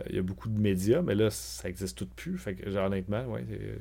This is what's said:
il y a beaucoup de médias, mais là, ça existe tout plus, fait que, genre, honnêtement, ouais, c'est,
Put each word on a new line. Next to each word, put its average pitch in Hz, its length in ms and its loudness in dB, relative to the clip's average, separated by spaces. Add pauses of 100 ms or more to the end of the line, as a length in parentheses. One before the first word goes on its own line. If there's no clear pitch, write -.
il - 80 -2
y - 20 2
a - 20 2
beaucoup 95 280 -4
de 107 100 0
médias, 104 420 6
mais 117 140 2
là, 107 140 6
ça - 400 -6
existe 92 280 -6
tout 95 160 -6
plus, 180 240 -6
fait 104 180 -4
que, 101 140 -6
genre, 98 180 2
honnêtement, 98 400 0
ouais, 117 220 -4
c'est, 104 320 -6